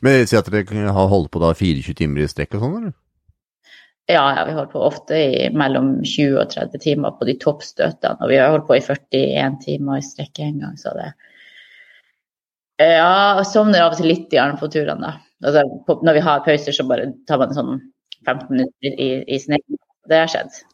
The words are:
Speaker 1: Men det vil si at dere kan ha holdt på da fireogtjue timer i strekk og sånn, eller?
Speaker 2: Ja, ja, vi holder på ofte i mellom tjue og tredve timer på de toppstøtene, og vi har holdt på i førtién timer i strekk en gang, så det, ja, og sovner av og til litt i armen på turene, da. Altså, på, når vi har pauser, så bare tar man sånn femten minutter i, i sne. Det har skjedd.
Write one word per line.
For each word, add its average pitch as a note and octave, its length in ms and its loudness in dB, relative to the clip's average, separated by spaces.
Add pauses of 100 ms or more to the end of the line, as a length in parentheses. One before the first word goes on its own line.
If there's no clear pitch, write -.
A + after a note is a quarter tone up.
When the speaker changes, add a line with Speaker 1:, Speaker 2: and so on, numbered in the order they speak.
Speaker 1:
Men C3 80 6
det C3 80 6
vil A2+ 80 4
si A#2 100 2
at F#2+ 140 0
dere G#2 160 -2
kan G#2 240 -4
ha F#2+ 160 4
holdt F#2 240 2
på F2 80 -4
da E2 160 4
fireogtjue D2+ 400 -2
timer D2 300 -2
i - 20 -2
strekk D2+ 300 -6
og A2 80 -4
sånn, D3+ 160 -4
eller? G3+ 120 -8 (1160)
Speaker 2:
Ja, D#3 140 4 (100)
ja, D#3+ 100 -2
vi - 80 -6
holder D3 200 -6
på D#3 100 -4
ofte D3 340 -2
i C3 320 2
mellom C3+ 540 0
tjue C#3 400 0
og - 80 -8
tredve - 260 -8
timer C#3+ 400 -2
på A#2+ 80 -4
de C3 140 -2
toppstøtene, - 800 -4
og - 100 -4
vi C3+ 80 4
har C3+ 140 4
holdt D3+ 160 0
på B2+ 100 4
i C#3 60 0
førtién C#3 800 -2
timer C#3+ 340 -6
i C#3 80 -8
strekk - 380 -12
en D3 160 -6
gang, - 180 -12
så - 160 -10
det, - 140 -10 (1700)
ja, F3+ 600 6
og G3 80 0
sovner G#3 380 4
av E3 80 2
og - 80 -8
til D#3+ 100 2
litt E3+ 240 -4
i C3 60 6
armen C#3+ 180 0
på D3+ 120 -6
turene, D3+ 280 -2
da. D#3+ 140 -8 (340)
Altså, D3 140 4 (260)
på, D#3 160 2
når D#3+ 140 4
vi G3 80 2
har D3 180 2
pauser, D3 320 0
så C#3+ 120 -2
bare B2 200 -2 (200)
tar D3 120 0
man C3 160 0
sånn B2+ 220 -4 (500)
femten C3 300 -4
minutter C3 420 -4
i, C3+ 80 -2 (240)
i C3+ 80 -4
sne. D3 200 -4 (460)
Det D#3+ 140 2
har E3 120 0
skjedd. - 260 -8 (160)